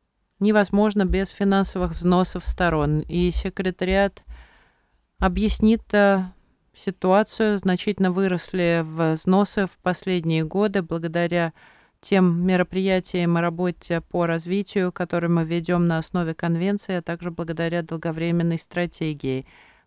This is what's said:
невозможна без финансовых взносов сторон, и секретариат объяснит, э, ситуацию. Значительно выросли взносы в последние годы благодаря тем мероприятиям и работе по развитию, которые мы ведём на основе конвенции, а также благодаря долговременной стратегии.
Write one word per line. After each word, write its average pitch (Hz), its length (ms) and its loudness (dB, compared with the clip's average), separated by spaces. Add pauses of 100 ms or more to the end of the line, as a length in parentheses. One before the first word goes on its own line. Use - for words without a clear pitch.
(400)
невозможна 208 640 4
без 185 240 0
финансовых 196 640 0
взносов 180 540 0
сторон, 151 540 0
и 175 320 0
секретариат 185 880 -2 (960)
объяснит, 208 640 2 (100)
э, 202 320 4 (480)
ситуацию. 208 840 0
Значительно 190 540 0
выросли 175 720 0
взносы 165 840 0
в - 160 -10
последние 165 600 0
годы 196 360 0
благодаря 170 720 -2 (480)
тем 180 440 2
мероприятиям 185 960 0
и - 20 0
работе 170 600 -4
по 175 260 -2
развитию, 180 640 -2
которые 170 400 -2
мы 170 140 2
ведём 170 420 0
на 165 120 0
основе 160 360 -4
конвенции, 180 600 -2
а 175 60 -4
также 175 280 -8
благодаря 165 520 -4
долговременной 165 760 -2
стратегии. 151 880 -6 (400)